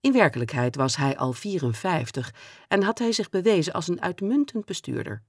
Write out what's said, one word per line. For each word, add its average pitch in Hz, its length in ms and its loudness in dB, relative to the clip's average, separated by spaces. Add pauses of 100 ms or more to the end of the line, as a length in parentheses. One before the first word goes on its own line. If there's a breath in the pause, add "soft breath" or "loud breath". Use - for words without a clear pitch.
In 277 120 2
werkelijkheid 123 640 2
was 131 200 0
hij 139 200 0
al 131 160 -2
vierenvijftig 139 1000 -4 (340 loud breath)
en 196 140 2
had 208 160 0
hij 233 140 0
zich 214 180 -4
bewezen 185 420 4
als 160 160 -4
een 175 140 -2
uitmuntend 220 640 -2
bestuurder. 120 640 -8